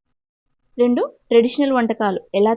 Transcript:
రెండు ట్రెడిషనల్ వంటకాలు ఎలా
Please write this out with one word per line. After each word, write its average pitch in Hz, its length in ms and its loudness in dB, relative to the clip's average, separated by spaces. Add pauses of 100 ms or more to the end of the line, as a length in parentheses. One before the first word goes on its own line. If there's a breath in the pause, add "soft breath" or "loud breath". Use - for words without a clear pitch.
(760)
రెండు 247 260 0 (260)
ట్రెడిషనల్ 254 480 2
వంటకాలు 220 420 -2 (200)
ఎలా 214 180 2